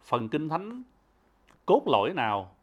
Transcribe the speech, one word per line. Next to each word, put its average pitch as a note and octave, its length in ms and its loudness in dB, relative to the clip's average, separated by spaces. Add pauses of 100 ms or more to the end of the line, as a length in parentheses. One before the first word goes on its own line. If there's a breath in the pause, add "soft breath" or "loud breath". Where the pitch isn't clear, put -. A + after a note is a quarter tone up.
phần A#2+ 260 -2
Kinh D3+ 200 -4
Thánh G#3 340 -8 (840)
cốt A3 200 6
lõi A#2 280 2
nào G#2 480 -2